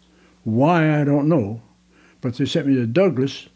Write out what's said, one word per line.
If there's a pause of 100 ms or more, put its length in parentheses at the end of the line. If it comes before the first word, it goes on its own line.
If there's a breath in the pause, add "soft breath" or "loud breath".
(440 soft breath)
Why,
I
don't
know. (580 soft breath)
But
they
sent
me
to
Douglas,